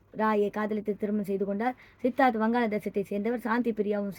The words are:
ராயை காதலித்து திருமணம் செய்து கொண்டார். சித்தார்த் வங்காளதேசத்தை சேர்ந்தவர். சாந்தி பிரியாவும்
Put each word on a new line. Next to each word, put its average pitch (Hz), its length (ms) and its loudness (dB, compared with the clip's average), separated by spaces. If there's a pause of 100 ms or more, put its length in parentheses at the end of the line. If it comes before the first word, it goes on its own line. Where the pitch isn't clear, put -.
(120)
ராயை 208 380 2
காதலித்து 208 460 -2
திருமணம் 208 300 -2
செய்து 196 200 -2
கொண்டார். 220 300 -2 (280)
சித்தார்த் 254 340 4
வங்காளதேசத்தை 214 680 0
சேர்ந்தவர். 208 360 -2
சாந்தி 233 320 0
பிரியாவும் 202 480 -2